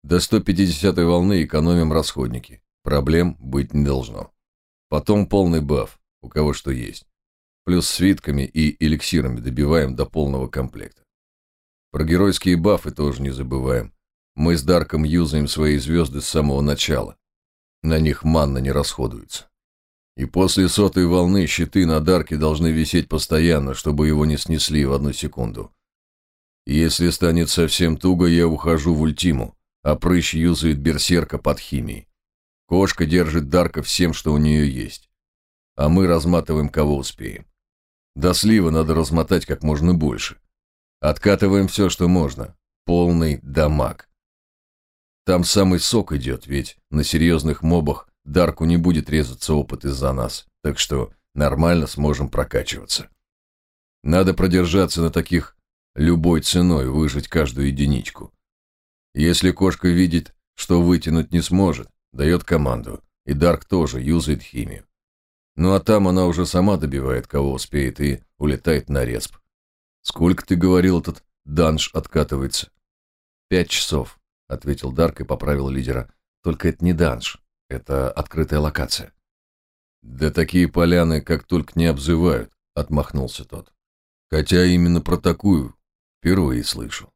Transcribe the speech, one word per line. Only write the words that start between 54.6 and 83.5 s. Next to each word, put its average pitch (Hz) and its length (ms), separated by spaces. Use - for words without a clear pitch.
на 82 100
таких 82 460
любой 82 460
ценой, 85 480
выжить 71 400
каждую 69 400
единичку. 69 640
Если 85 380
кошка 90 360
видит, 87 460
что 87 280
вытянуть 82 500
не 85 80
сможет, 85 480
дает 76 300
команду, 60 580
и 69 80
Дарк 73 320
тоже 76 360
юзает 76 420
химию. - 440
Ну 92 200
а 95 60
там 101 280
она 92 180
уже 87 200
сама 92 320
добивает, 65 500
кого 69 240
успеет, 65 480
и 69 220
улетает 73 500
на 67 160
респ. 60 320
Сколько, - 440
ты 92 120
говорил, 90 440
этот - 220
данж 78 500
откатывается? 69 760
«Пять 90 200
часов», - 500
ответил 67 400
Дарк 78 280
и - 40
поправил 69 440
лидера. 64 440
«Только 85 260
это 80 160
не 90 80
данж, 76 460
это 65 420
открытая 76 500
локация». - 520
«Да 64 280
такие 85 380
поляны, 85 520
как 76 240
только 82 340
не 85 80
обзывают», 78 640
отмахнулся 71 720
тот. - 280